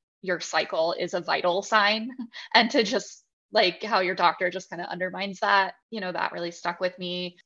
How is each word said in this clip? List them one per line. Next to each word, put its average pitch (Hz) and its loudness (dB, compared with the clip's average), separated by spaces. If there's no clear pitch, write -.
"Your 180 -2
cycle 160 0
is 180 -4
a 180 -2
vital 165 0
sign," 220 2
<laughs> - -4
and 233 6
to 247 4
just, 202 -4
like, 196 2
how 214 2
your 185 0
doctor 180 2
just 185 -8
kinda 175 -8
undermines 185 -6
that, 196 4
you 226 -8
know, 185 -4
that - -2
really 175 -6
stuck 175 -6
with 185 -2
me. 180 -6